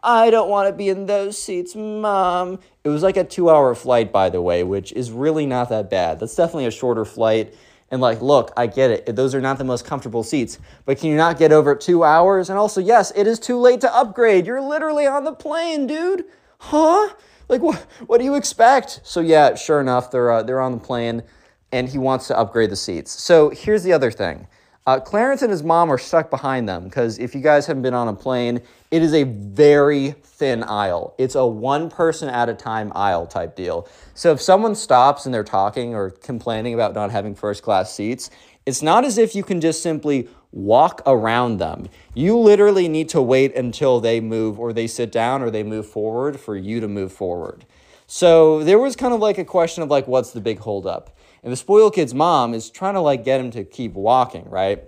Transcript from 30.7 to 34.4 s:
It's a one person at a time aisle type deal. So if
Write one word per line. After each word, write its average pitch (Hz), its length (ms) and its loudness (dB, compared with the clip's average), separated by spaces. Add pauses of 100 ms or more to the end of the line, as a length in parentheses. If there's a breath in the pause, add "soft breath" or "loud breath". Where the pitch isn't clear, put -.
It's 127 180 -2
a 131 100 2
one 131 440 -4
person 160 400 -2
at 120 180 -2
a 117 60 -4
time 110 420 -8
aisle 90 300 -2
type 85 280 -8
deal. 85 320 -8 (280 soft breath)
So - 180 0
if 151 100 0